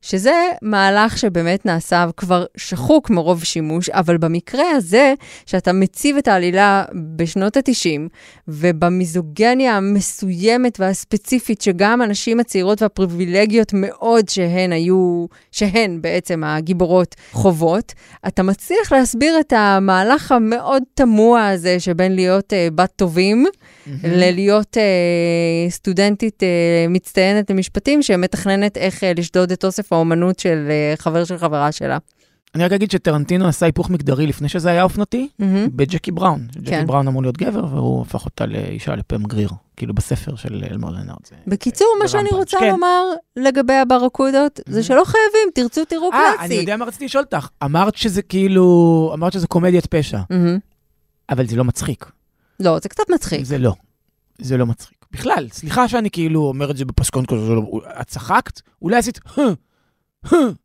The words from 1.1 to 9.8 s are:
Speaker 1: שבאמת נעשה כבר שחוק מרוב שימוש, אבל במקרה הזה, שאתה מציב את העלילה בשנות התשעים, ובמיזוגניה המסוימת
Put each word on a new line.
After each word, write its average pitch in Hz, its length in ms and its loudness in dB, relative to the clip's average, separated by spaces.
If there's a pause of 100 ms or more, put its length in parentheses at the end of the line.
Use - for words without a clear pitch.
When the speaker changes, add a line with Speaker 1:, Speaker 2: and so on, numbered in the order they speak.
Speaker 1:
שבאמת 175 480 0
נעשה 170 400 0 (100)
כבר 180 280 0 (120)
שחוק 185 540 0
מרוב 170 340 0
שימוש, 160 440 -4
אבל 175 280 2
במקרה 170 540 0
הזה, 262 440 4 (320)
שאתה 185 260 0
מציב 190 440 0
את 277 120 0
העלילה 196 560 4 (320)
בשנות 190 400 -2
התשעים, 170 520 0 (400)
ובמיזוגניה 180 1300 0
המסוימת 202 1040 0